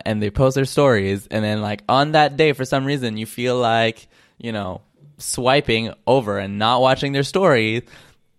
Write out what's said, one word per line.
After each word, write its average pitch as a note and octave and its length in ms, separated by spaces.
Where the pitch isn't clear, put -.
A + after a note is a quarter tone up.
and G#2+ 160
they G2+ 80
post C3 240
their C3+ 100
stories, G#2 600
and G#2+ 180
then, G#2+ 160
like, G#2 280
on C#3+ 240
that D3 240
day, D#3 160
for C3 120
some C3+ 200
reason, B2+ 320
you G#2+ 100
feel B2 320
like, A2+ 480
you A#2 140
know, G2 300
swiping A#2+ 720
over G#2 320
and G2 220
not A#2+ 200
watching C3+ 320
their C#3 120
story, A#2+ 580